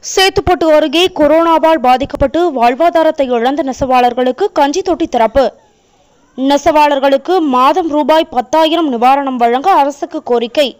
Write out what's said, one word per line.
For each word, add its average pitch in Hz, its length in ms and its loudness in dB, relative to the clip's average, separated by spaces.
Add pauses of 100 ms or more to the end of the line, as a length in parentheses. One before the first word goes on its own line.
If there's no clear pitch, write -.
(140)
சேத்துப்பட்டு 381 520 0 (100)
அருகே 302 280 0 (160)
கொரோனாவால் 320 680 2
பாதிக்கப்பட்டு 262 540 0 (180)
வாழ்வாதாரத்தை 311 680 0 (120)
இழந்த 269 320 -2
நெசவாளர்களுக்கு 254 760 -2 (140)
கஞ்சி 294 280 0
தொட்டி 330 260 -2
திறப்பு. 233 320 0 (1040)
நெசவாளர்களுக்கு 285 840 2 (220)
மாதம் 302 400 0
ரூபாய் 311 400 0
பத்தாயிரம் 311 580 0
நிவாரணம் 262 500 0
வழங்க 247 240 0 (140)
அரசுக்கு 277 380 -4 (100)
கோரிக்கை. 233 380 0 (120)